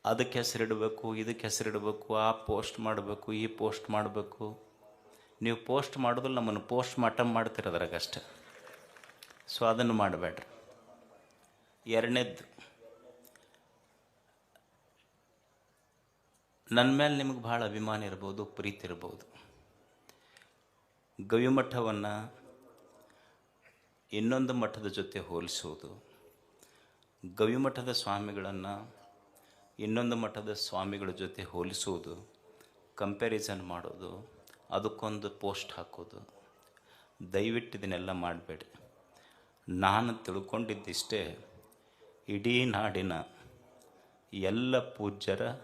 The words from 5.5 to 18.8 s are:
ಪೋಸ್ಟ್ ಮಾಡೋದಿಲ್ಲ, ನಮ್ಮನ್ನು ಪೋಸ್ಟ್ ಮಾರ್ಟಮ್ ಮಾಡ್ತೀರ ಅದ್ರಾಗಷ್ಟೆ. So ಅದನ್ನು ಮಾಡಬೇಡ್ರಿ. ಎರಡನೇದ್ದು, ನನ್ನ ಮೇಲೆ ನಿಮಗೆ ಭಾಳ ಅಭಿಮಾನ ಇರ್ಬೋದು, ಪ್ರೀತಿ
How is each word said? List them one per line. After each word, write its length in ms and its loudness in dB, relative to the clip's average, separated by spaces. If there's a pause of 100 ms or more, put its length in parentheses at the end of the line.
ಪೋಸ್ಟ್ 340 2
ಮಾಡೋದಿಲ್ಲ, 380 2
ನಮ್ಮನ್ನು 240 2
ಪೋಸ್ಟ್ 380 0
ಮಾರ್ಟಮ್ 360 4
ಮಾಡ್ತೀರ 340 0
ಅದ್ರಾಗಷ್ಟೆ. 520 -2 (1400)
So 80 6
ಅದನ್ನು 260 6
ಮಾಡಬೇಡ್ರಿ. 540 2 (1400)
ಎರಡನೇದ್ದು, 680 2 (4000)
ನನ್ನ 260 8
ಮೇಲೆ 180 6
ನಿಮಗೆ 260 -2
ಭಾಳ 220 2
ಅಭಿಮಾನ 380 0
ಇರ್ಬೋದು, 420 -6
ಪ್ರೀತಿ 420 -6